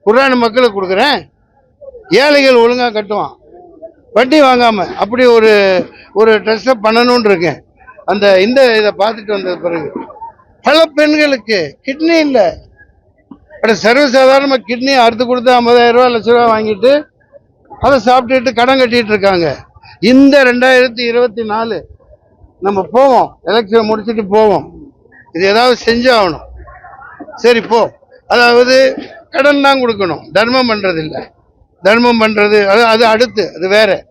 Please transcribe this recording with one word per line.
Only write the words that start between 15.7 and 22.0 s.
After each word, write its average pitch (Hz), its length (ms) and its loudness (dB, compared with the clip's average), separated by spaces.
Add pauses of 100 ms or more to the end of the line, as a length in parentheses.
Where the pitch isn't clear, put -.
ரூபா, 247 160 2
லட்ச 226 220 -4
ரூபா 233 300 2
வாங்கிட்டு 220 440 0 (760)
அதை 262 260 2
சாப்பிட்டுட்டு 247 500 0
கடன் 262 240 0
கட்டிட்டு 233 300 0
இருக்காங்க. 185 580 -2 (320)
இந்த 269 440 4
ரெண்டாயிரத்தி 247 560 0
இருபத்தி 233 460 -2
நாலு 214 420 -8 (720)